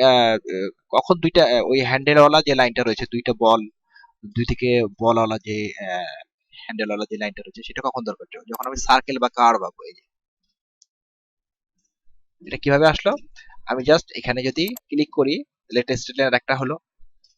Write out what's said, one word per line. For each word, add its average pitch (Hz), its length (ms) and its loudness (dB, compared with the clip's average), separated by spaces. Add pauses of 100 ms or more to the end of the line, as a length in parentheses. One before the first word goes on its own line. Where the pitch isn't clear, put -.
আহ, 120 320 6 (520)
কখন - 320 2
দুইটা, 160 240 4
আহ, 120 200 4
ওই 135 160 2
হ্যান্ডেলওয়ালা 147 680 4
যে 143 80 2
লাইনটা 123 280 2
রয়েছে, 113 220 -2
দুইটা 120 280 -4
বল, 113 280 4 (640)
দুই 117 220 -4
দিকে 123 340 0 (180)
বলওয়ালা 113 380 0
যে, 104 340 -8 (140)
আহ, 85 360 -10 (280)
হ্যান্ডেলওয়ালা 107 600 -8
যে 110 80 -8
লাইনটা 104 280 -10
রয়েছে, 110 160 -20
সেটা - 220 -14
কখন 127 200 -6
দরকার? - 280 -12
য-, - 180 -20
যখন 123 160 -10
আমি 135 100 -10
সার্কেল 131 420 -2
বা 123 100 -2
কার্ভ 117 340 0
আঁকবো। 90 220 -12
এই - 80 -18
যে - 200 -20 (2250)
এটা 131 160 -10
কিভাবে 143 240 4
আসলো? 156 260 2 (540)
আমি 127 160 -6
just 151 220 2 (120)
এখানে 123 260 -4
যদি 160 320 -4
ক্লিক 147 380 -4
করি, 151 300 0
তাহলে - 380 -6
একটা 123 160 -2
স্ট্রেট 127 220 -8
লাইন 131 160 2
একটা 131 220 -2
হলো। 135 220 -6 (600)